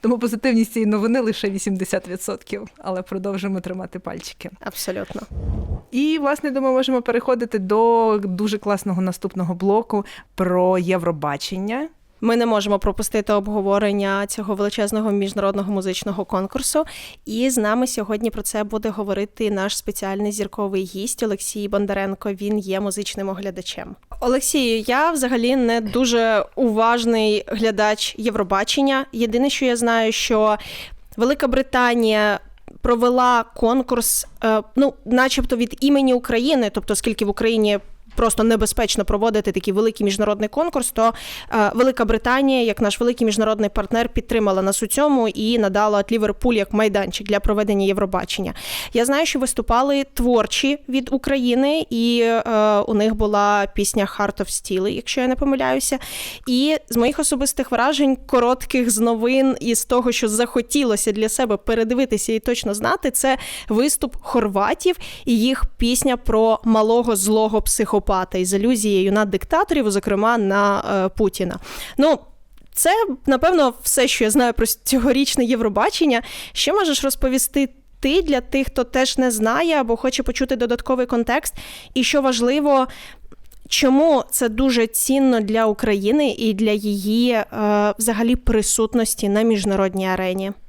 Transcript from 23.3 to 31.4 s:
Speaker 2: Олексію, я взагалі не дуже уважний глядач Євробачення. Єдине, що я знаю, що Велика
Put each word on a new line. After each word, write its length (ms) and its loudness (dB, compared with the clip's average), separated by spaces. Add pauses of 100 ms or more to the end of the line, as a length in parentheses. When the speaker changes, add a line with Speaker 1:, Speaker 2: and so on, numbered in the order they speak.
Speaker 2:
Олексію, 680 0
я 240 2
взагалі 460 2
не 240 2
дуже 640 2 (120)
уважний 880 2
глядач 720 0
Євробачення. 960 0
Єдине, 380 0
що 140 -2
я 120 2
знаю, 360 2
що 440 2 (600)
Велика 320 2